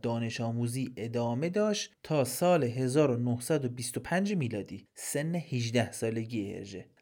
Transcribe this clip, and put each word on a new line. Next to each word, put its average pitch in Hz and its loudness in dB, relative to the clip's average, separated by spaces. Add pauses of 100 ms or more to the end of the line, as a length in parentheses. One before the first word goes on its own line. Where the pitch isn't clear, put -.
دانش 117 -2
آموزی 120 -2
ادامه 120 -2
داشت 208 0 (100)
تا 151 2
سال 170 4
هزار 127 4
و 117 2
نهصد 123 0
و 123 0
بیست 120 -6
و - -2
پنج 196 0
میلادی، 113 -2 (100)
سن 160 -2
هجده 117 0
سالگی 113 -2
هرژه. 95 -10 (160)